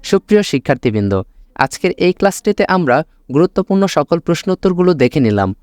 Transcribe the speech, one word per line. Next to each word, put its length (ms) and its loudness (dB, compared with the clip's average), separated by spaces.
সুপ্রিয় 380 0
শিক্ষার্থীবৃন্দ, 680 -2
আজকের 420 -2
এই 140 0
ক্লাসটিতে 560 -2
আমরা 280 2
গুরুত্বপূর্ণ 480 0
সকল 300 0
প্রশ্নোত্তরগুলো 680 0
দেখে 260 0
নিলাম। 280 0